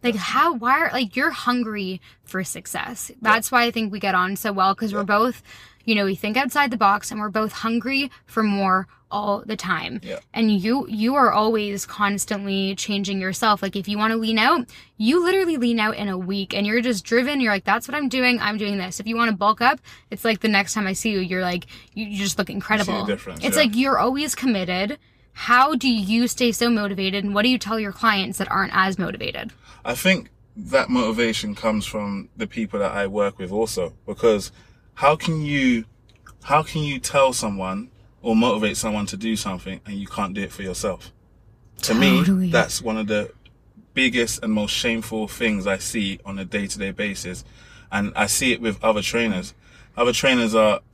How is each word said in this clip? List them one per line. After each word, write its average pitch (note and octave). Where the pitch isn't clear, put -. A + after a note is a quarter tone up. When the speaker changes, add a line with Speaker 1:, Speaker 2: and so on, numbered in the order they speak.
Speaker 1:
Like, A#3+
Speaker 2:
That's F#3
Speaker 1:
how, D#4
why B3
are, E4
like, A#3+
you're C#4+
hungry G#3+
for F#3
success. -
Speaker 2:
Yeah. -
Speaker 1:
That's A3
why A#3+
I A#3
think A3
we G#3
get F#3+
on F#3
so G#3
well, F#3+
'cause G#3+
we're G#3
Speaker 2:
Yeah. G3+
Speaker 1:
both, A3
you A3+
know, G#3
we G3
think G#3+
outside C#4
the A#3
box, G3+
and A3
we're G#3
both G#3+
hungry B3+
for -
more G3
all G#3
the G#3+
time. D#3+
Speaker 2:
Yeah. F#3
Speaker 1:
And A3
you, A#3
you A3
are B3+
always G#3
constantly G3
changing G3
yourself. F#3+
Like, G3
if G3
you G#3
wanna A3
lean A3
out, B3
you C4+
literally F4+
lean A#3
out G#3+
in G3+
a F#3
week, F#3+
and G3+
you're A3
just A3+
driven. C4
You're A3+
like, G3
"That's A3
what C4
I'm D4
doing. B3
I'm G#3
doing G3+
this." F3+
If G3
you A3+
wanna A3+
bulk G3+
up, B3+
it's -
like A3+
the A3
next G3+
time G#3
I F#3+
see A3
you, G3
you're F#3
like, F3+
you, G#3+
you G3+
just G3
look F#3+
Speaker 2:
You -
see -
the -
Speaker 1:
incredible. G3+
Speaker 2:
difference, G3+
Speaker 1:
It's C4+
Speaker 2:
yeah. D#4
Speaker 1:
like, A3
you're C4+
always C4+
committed. G3+
How C4
do C4
you A3+
stay A#3+
so A#3
motivated, G3+
and G3+
what G#3
do A#3+
you B3+
tell A3
your G#3
clients G3+
that G3+
aren't F#3+
as F#3+
motivated? -
Speaker 2:
I B2
think F#3
that B3+
motivation D#3+
comes G#2+
from G2+
the A2
people G#2+
that G2
I G2+
work G2+
with F#2
also, G2+
because G#2+
how C#3+
can D#3
you, C3
how D3+
can D#3
you C#3+
tell C3
someone G2
or A2+
motivate G#2+
someone G#2
to G2
do A2
something F#2+
and G#2
you G2
can't F#2+
do G2+
it G2
for -
yourself? F#2
To -
Speaker 1:
Totally. F#3
Speaker 2:
me, F3
that's C#3+
one A2
of G#2+
the G#2
biggest B2
and A2
most G#2
shameful A2+
things G#2
I G2
see G2
on G2
a F#2+
day-to-day G2
basis. F#2+
And G2+
I -
see -
it A2+
with A2
other G#2+
trainers. A2
Other A#2+
trainers A#2+
are G#2+